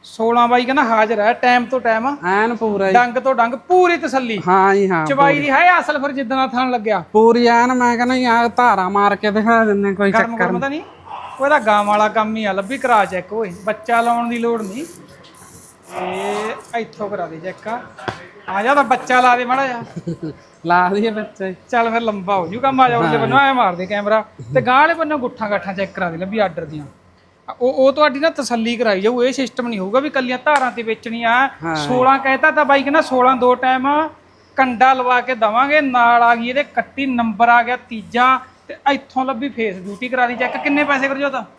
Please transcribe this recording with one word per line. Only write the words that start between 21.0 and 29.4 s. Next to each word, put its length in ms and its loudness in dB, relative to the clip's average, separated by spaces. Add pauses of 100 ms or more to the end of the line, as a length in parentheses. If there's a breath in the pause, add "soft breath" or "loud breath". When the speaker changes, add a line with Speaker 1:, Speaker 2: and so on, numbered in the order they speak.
Speaker 2:
ਬੱਚਾ 380 -8
ਹੀ। 80 -8 (140)
Speaker 1:
ਚੱਲ 220 0
ਫਿਰ 100 -2
ਲੰਬਾ 340 -4
ਹੋ 120 -2
ਜੂ 120 -10
ਕੰਮ। 220 0
ਆ 80 4
ਜਾ 80 0
ਉਰਲੇ 140 0
Speaker 2:
ਹਾਂ। 80 0
Speaker 1:
ਬੰਨੋ, 180 0
ਐਂ 160 2
ਮਾਰ 220 0
ਦੇ 100 -6
ਕੈਮਰਾ। 400 -2 (280)
ਤੇ 80 2
ਗਾਂ 180 2
ਵਾਲੇ 140 4
ਬੰਨੋਂ 240 -4
ਗੁੱਠਾਂ 320 -6
ਗਾਠਾਂ 240 -4
ਚੈੱਕ 200 -6
ਕਰਾ 160 -4
ਦੇ 80 -8
ਲੱਭੀ 220 -6
ਆਰਡਰ 260 -2
ਦੀਆਂ। 200 -12 (760 soft breath)
ਉਹ, 120 0
ਉਹ 180 4
ਤੁਹਾਡੀ 280 2
ਨਾ 100 0
ਤਸੱਲੀ 460 -4
ਕਰਾਈ 260 0
ਜਾਊ। 220 0
ਇਹ 100 2
ਸਿਸਟਮ 340 -6